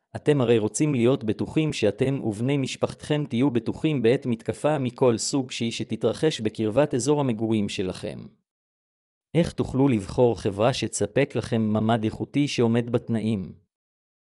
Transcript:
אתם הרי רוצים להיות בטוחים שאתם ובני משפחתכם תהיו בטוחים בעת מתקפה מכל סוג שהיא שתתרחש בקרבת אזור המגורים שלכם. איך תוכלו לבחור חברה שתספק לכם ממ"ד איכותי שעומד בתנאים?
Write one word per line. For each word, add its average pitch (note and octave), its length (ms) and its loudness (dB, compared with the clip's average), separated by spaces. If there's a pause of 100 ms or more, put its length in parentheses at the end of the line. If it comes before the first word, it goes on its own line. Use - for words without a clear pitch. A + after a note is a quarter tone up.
(160)
אתם C#3 260 2
הרי A#2+ 160 4
רוצים C#3 380 0
להיות A#2+ 280 4
בטוחים C#3+ 500 -2
שאתם C3 500 0
ובני A#2 340 -2
משפחתכם - 720 -4
תהיו C3 220 2
בטוחים B2 500 -2
בעת A#2 240 2
מתקפה C3 540 -2
מכל B2+ 380 2
סוג C3 340 -2
שהיא A#2 200 -4
שתתרחש A#2 720 -2
בקרבת A2+ 520 0
אזור C3+ 260 2
המגורים A2 500 0
שלכם. F#2 500 -6 (1120)
איך - 180 2
תוכלו C#3 360 2
לבחור A#2 540 2
חברה G#2+ 320 2
שתספק A#2+ 600 -2
לכם A#2 260 -2
ממ"ד A2 420 0
איכותי C3+ 440 -2
שעומד A#2 420 0
בתנאים? A2 640 -2 (840)